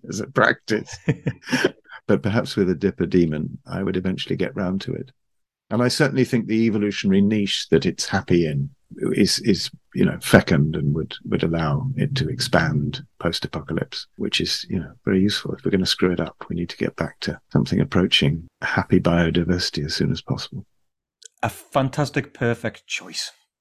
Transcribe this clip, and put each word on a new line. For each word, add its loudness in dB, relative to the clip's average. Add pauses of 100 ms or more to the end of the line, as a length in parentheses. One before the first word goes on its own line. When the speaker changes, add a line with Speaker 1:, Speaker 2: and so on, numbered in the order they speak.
Speaker 1:
as -6
a -6
practice. 0 (120)
<laughs> 0 (320)
But 4
perhaps 0
with 2
a 2
Dipper -2
demon, 2
I -6
would -2
eventually -4
get -4
round -2
to -8
it. -10 (580)
And 0
I 2
certainly 2
think -2
the 2
evolutionary 2
niche 0
that 4
it's -2
happy 2
in -4 (280)
is, 2
is, 0 (240)
you 4
know, 0
fecund 4
and 0
would, -4
would -2
allow 0
it 0
to 0
expand 0 (180)
post-apocalypse, -4 (120)
which -2
is, -4
you -2
know, -10 (140)
very 4
useful. 0
If -14
we're -2
gonna 2
screw 2
it -2
up, -4 (140)
we -6
need -4
to -12
get -2
back -4
to -6 (140)
something 2
approaching 2 (140)
happy 2
biodiversity 0
as -6
soon 0
as -4
possible. -6 (760)
Speaker 2:
A -2
fantastic, -2
perfect -4
choice. -8 (300)